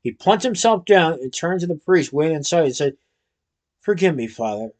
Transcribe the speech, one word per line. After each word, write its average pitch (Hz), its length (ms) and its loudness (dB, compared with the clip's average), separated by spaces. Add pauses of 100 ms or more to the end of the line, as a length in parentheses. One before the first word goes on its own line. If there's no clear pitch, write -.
He 120 100 -6
plunked 202 320 0
himself 220 400 0
down 190 300 4
and 131 180 -8
turned 180 280 -4
to 170 60 -4
the 175 100 -4
priest 170 360 0
waiting 156 240 0
inside 160 280 0
and 131 120 0
said, 139 200 -2 (840)
Forgive 185 360 0
me, 120 100 -4
Father 110 540 -6